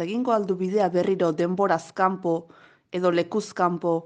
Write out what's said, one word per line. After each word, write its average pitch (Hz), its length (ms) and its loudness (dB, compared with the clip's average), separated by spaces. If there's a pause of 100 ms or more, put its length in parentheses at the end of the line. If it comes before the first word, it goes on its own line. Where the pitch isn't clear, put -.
egingo 240 260 -2
al 214 140 2
du 185 100 -2
bidea 185 340 0
berriro 180 440 2
denboraz 175 580 0
kanpo, 185 440 0 (560)
edo 180 200 2
lekuz 170 420 -2
kanpo, 175 420 0 (100)